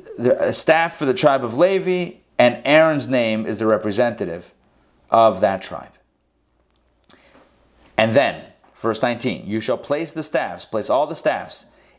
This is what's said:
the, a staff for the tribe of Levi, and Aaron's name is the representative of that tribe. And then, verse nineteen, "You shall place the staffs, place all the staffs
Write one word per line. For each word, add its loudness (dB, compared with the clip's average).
the, 2
a -2
staff 0
for -4
the 2
tribe 2
of -6
Levi, 0
and 2
Aaron's 4
name 0
is -4
the -4
representative -2
of 4
that 0
tribe. -14
And 2
then, 2
verse -2
nineteen, -4
"You -4
shall -4
place -6
the -8
staffs, -6
place -6
all 2
the -10
staffs -4